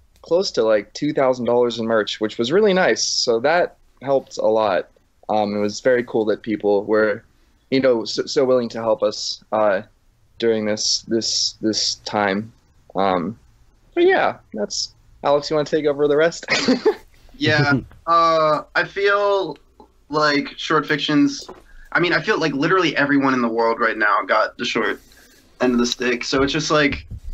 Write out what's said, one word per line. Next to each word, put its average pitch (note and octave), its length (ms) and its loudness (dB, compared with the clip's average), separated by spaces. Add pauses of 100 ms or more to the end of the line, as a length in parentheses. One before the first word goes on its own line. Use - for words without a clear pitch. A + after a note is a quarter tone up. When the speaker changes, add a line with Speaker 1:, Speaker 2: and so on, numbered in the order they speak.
(220)
Speaker 1:
close F#3 280 -2
to, B2+ 120 0
like, A2 300 0
two D3 220 -4
thousand B2+ 320 0
dollars A#2+ 320 0
in A2+ 80 -4
merch, A2+ 340 -2
which G#2+ 160 -4
was A#2+ 160 -2
really G3+ 220 4
nice. E3 280 2
So - 380 0
that D#3+ 360 0 (260)
helped C3+ 360 -2
a - 80 -2
lot. G#2+ 420 0 (420)
Um, G#2 260 0
it G#2 40 -2
was G#2 200 -4
very B2 240 2
cool A2+ 220 -2
that G#2 160 -2
people G#2 420 0
were, G#2+ 380 0 (480)
you C3+ 100 2
know, A#2+ 240 2
so, B2+ 220 -6
so C#3 180 0
willing B2+ 260 2
to A#2 100 -10
help A2 220 0
us, - 400 -4 (100)
uh, G#2+ 300 0 (560)
during A2+ 260 0
this, - 380 -4
this, - 580 -4
this - 440 -2
time. G#2 480 -2 (440)
Um, F#2 420 -2 (560)
but F4 100 2
yeah, D#4 340 2 (160)
that's, - 380 -8 (300)
Alex, C#3+ 280 0
you D#3 60 -2
wanna D3 120 -2
take D3+ 180 -2
over D3 220 2
the C#3+ 80 4
rest? E3 340 0
<laughs> - 880 -2
Speaker 2:
Yeah. C#3+ 440 2 (120)
Speaker 3:
<laughs> - 140 -20
Speaker 2:
Uh, D#3+ 580 2 (100)
I E3+ 100 0
feel G3+ 720 0 (520)
like D3 500 0
Short D3+ 280 0
Fictions, C#3+ 600 0 (440)
I D3+ 80 0
mean, E3+ 120 2
I E3 80 0
feel G3+ 200 0
like D#3+ 120 0
literally E3 440 2
everyone C#3 380 2
in B2 60 0
the A#2 80 0
world A2+ 300 0
right A2+ 180 0
now G#2 300 2
got A2 320 0
the A#2+ 60 -6
short G#2+ 360 -2 (600)
end B2+ 140 2
of A#2+ 40 2
the A#2+ 80 2
stick. B2 380 -4
So C3+ 180 0
it's C#3 100 0
just D3+ 200 -4
like, D3 340 0 (280)